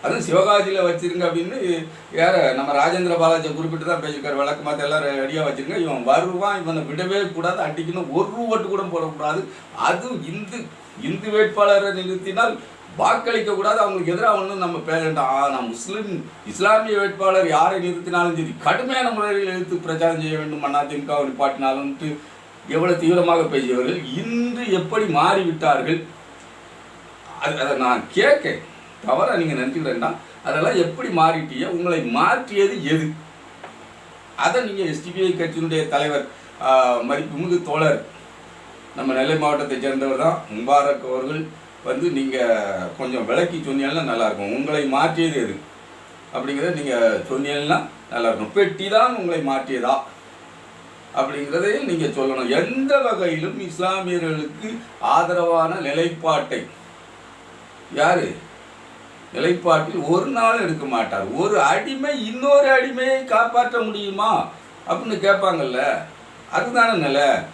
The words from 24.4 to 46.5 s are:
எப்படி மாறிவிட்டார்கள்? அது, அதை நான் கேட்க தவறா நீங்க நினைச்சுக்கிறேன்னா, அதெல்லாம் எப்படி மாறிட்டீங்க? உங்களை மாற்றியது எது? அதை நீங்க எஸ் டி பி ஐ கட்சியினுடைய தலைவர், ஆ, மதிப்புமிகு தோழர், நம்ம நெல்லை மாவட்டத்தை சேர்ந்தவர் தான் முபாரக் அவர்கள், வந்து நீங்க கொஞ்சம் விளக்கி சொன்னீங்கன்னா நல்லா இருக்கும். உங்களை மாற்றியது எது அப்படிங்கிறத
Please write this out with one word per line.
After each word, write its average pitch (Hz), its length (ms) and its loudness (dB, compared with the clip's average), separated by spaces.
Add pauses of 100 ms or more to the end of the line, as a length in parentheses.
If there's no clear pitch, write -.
எப்படி 214 260 -2 (140)
மாறிவிட்டார்கள்? 165 840 2 (1400)
அது, 151 180 0
அதை 131 240 0
நான் 123 160 2 (160)
கேட்க 269 380 4 (500)
தவறா 170 340 2
நீங்க 156 200 0
நினைச்சுக்கிறேன்னா, 127 520 -2 (360)
அதெல்லாம் 175 360 2
எப்படி - 260 -4 (100)
மாறிட்டீங்க? 160 580 2
உங்களை 170 240 0 (160)
மாற்றியது 202 580 2 (180)
எது? 160 140 2 (1400)
அதை 247 220 4
நீங்க 196 240 -4
எஸ் 151 140 -8
டி 175 100 -10
பி 190 120 0
ஐ 175 60 2
கட்சியினுடைய 160 500 -2 (120)
தலைவர், 147 320 0 (380)
ஆ, - 20 2 (440)
மதிப்புமிகு 156 480 -2 (100)
தோழர், 151 320 2 (960)
நம்ம 131 100 -2 (100)
நெல்லை 151 200 2
மாவட்டத்தை 139 400 0
சேர்ந்தவர் 135 460 0
தான் 165 120 4 (200)
முபாரக் 135 560 2
அவர்கள், 139 280 -4 (460)
வந்து 143 280 -2
நீங்க 135 220 0 (600)
கொஞ்சம் 127 300 -4
விளக்கி 170 300 0
சொன்னீங்கன்னா 139 500 -2
நல்லா 113 200 0
இருக்கும். 104 280 -4
உங்களை 147 260 -2 (120)
மாற்றியது 160 500 2
எது 98 120 -4 (760)
அப்படிங்கிறத 143 480 -4